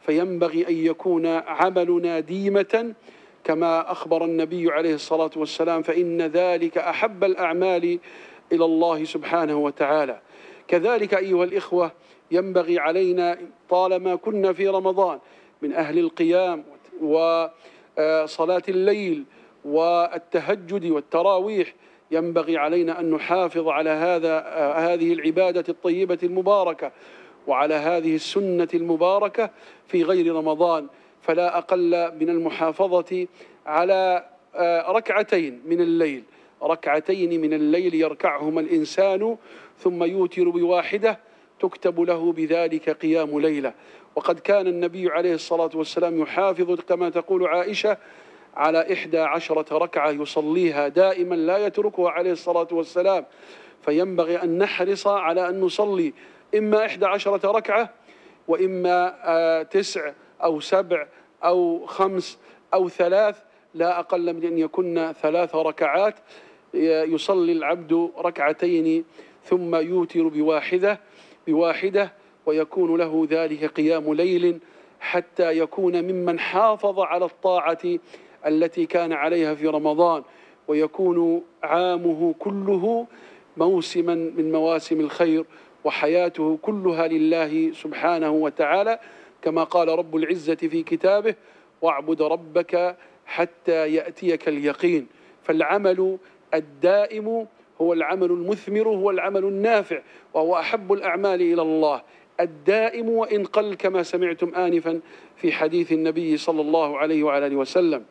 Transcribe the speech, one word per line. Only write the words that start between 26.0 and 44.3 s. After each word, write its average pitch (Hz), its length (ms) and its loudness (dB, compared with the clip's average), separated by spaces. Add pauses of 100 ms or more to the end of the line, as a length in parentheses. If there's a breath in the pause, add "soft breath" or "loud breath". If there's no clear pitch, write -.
المباركة 180 680 0 (540 loud breath)
وعلى 151 280 0
هذه 160 400 0
السنة 175 600 -2
المباركة 180 760 0 (360 loud breath)
في 175 160 0
غير 170 340 0
رمضان، 156 500 0 (360 soft breath)
فلا 170 360 0
أقل 170 600 0
من 160 100 0
المحافظة 170 960 0 (400 loud breath)
على، 180 600 2 (280)
آه، 170 380 0
ركعتين 190 760 0
من 170 140 0
الليل، 165 420 2 (400 soft breath)
ركعتين 165 800 0
من 156 120 0
الليل 160 420 2
يركعهما 156 640 -2
الإنسان 190 760 0 (420 loud breath)
ثم 175 260 -2
يوتر 180 440 0
بواحدة 175 720 0 (420 soft breath)
تكتب 180 400 -2
له 170 320 0
بذلك 160 580 -2
قيام 156 500 0
ليلة. 143 320 0 (440 loud breath)
وقد 170 240 -2